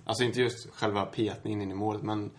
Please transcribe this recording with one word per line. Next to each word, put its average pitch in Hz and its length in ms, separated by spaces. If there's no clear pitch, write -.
Alltså, 113 200
inte 117 160
just - 340
själva 101 320
petningen 104 560
in 98 80
i 95 40
målet, 104 280
men 104 360